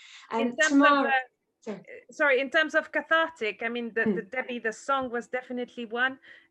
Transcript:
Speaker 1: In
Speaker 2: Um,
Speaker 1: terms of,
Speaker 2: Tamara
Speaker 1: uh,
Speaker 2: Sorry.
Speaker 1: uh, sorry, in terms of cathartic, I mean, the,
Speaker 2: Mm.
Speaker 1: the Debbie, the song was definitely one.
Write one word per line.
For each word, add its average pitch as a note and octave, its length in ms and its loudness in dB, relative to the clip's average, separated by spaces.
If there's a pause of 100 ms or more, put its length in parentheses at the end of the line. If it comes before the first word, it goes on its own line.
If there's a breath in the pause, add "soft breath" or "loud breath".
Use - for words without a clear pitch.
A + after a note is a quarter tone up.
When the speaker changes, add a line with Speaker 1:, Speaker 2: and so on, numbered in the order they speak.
(320 loud breath)
Speaker 1:
In A3+ 60 -2
Speaker 2:
Um, A#3+ 180 -2
Speaker 1:
terms - 80 -8
of, D#4 40 4 (100)
Speaker 2:
Tamara C#4+ 300 6
Speaker 1:
uh, - 40 2 (520)
Speaker 2:
Sorry. G3+ 140 -10
Speaker 1:
uh, - 340 -20
sorry, C#4 280 2
in C#4 100 -4
terms D#4 240 0
of D#4 180 0
cathartic, D#4 680 -2
I A#3 60 -4
mean, A#3 260 -6
the, A3+ 100 0
Speaker 2:
Mm. G#3+ 120 2
Speaker 1:
the D#3 60 -4 (140)
Debbie, B3+ 220 -6
the A3+ 140 -4
song C4 380 -2
was A#3 180 -6
definitely B3 580 -8
one. B3 320 -4 (320 loud breath)